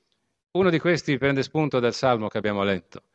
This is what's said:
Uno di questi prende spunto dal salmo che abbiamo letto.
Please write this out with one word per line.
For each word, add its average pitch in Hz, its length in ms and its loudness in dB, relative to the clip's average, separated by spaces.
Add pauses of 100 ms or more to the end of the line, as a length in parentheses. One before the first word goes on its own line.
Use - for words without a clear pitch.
(520)
Uno 185 180 2
di 165 100 2
questi 156 380 0
prende 139 260 0
spunto 143 360 -2
dal 120 140 2
salmo 120 340 0
che 110 120 -6
abbiamo 101 240 -2
letto. 98 400 -4 (120)